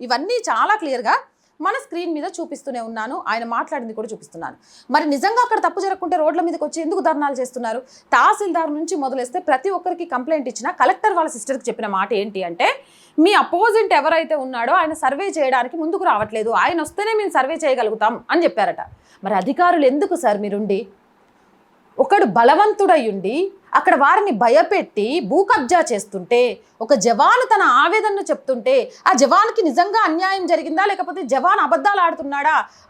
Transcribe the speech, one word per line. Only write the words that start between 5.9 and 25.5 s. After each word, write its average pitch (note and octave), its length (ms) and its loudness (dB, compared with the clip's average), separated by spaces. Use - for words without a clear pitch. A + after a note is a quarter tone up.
రోడ్ల D#4 240 0
మీదకి E4+ 240 -4
వచ్చి D#4 180 -6
ఎందుకు F4 180 -4
ధర్నాలు D4 340 -2
చేస్తున్నారు? A#3+ 440 -6
తహసీల్దార్ D#4+ 600 2
నుంచి E4 220 -6
మొదలేస్తే C4 420 -6
ప్రతి D#4 320 -2
ఒక్కరికి F4 340 -4
కంప్లైంట్ C4+ 440 -4
ఇచ్చినా B3 220 -6
కలెక్టర్ F#4+ 420 2
వాళ్ళ D#4+ 180 0
సిస్టర్కి B3 380 -8
చెప్పిన A3 180 -6
మాట G3+ 280 -2
ఏంటి G3 280 -4
అంటే, F3 280 0
"మీ F4+ 140 6
అపోజిట్ G4+ 600 2
ఎవరైతే D#4+ 400 0
ఉన్నాడో C4 380 -4
ఆయన E4 200 2
సర్వే D4 360 -2
చేయడానికి C4 480 0
ముందుకు E4 280 -4
రావట్లేదు, A3 460 -2
ఆయన C4+ 320 0
వస్తేనే G#4 320 -4
మేము G#4 160 -2
సర్వే C#4+ 240 0
చేయగలుగుతాం" A#3 760 -2
అని E4 140 2
చెప్పారట. F#3+ 360 -2
మరి G3 100 -2
అధికారులు D4 520 2
ఎందుకు D4+ 300 0
సార్ A3 220 0
మీరుండి? G3+ 480 -4
ఒకడు G4 260 4
బలవంతుడై D#4 840 4
ఉండి G#3+ 440 -4
అక్కడ - 200 2
వారిని F4 360 4
భయపెట్టి C4 880 0
భూ C#4 240 2
కబ్జా E4 480 2